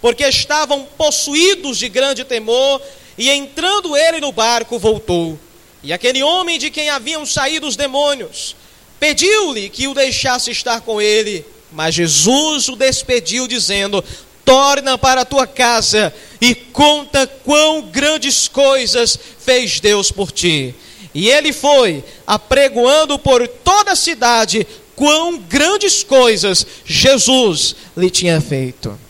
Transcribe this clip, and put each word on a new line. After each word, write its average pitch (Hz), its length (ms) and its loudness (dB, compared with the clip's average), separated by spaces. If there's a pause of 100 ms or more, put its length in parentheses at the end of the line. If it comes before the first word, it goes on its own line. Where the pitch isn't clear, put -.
porque 240 260 0
estavam 285 580 -2 (120)
possuídos 302 800 0
de 240 100 -6
grande 254 380 -2
temor, 254 560 -2 (360)
e 247 120 -2
entrando 320 680 -2
ele 320 240 2
no 285 140 -6
barco, 233 440 -2
voltou. 175 640 -2 (420)
E 143 120 -8
aquele 254 280 -2
homem 339 380 -2
de 285 100 -6
quem 302 200 -6
haviam 294 360 -6
saído 294 400 -4
os 262 120 -8
demônios 277 800 -6 (420)
pediu-lhe 277 680 0
que 254 180 -8
o 277 60 -6
deixasse 254 580 -2
estar 233 300 -6
com 220 180 -6
ele, 208 460 0 (260)
mas 156 240 -4
Jesus 254 720 0
o 254 80 -8
despediu, 254 720 -2
dizendo: 202 560 -2 (400)
'Torna 269 540 4
para 262 240 2
a 247 40 0
tua 262 220 0
casa 214 640 0 (280)
e 233 140 4
conta 285 680 0
quão 294 580 0
grandes 269 680 -2
coisas 254 680 0 (220)
fez 254 400 0
Deus 202 320 2
por 196 180 -6
ti.' 143 460 -2 (380)
E 185 160 0
ele 294 240 2
foi, 240 500 2 (240)
apregoando 269 880 2
por 247 300 2
toda 403 460 2
a - 20 0
cidade 226 720 0 (300)
quão 311 400 2
grandes 320 680 0
coisas 208 600 2 (180)
Jesus 240 920 2 (200)
lhe 185 140 2
tinha 170 320 0
feito. 127 580 -6 (100)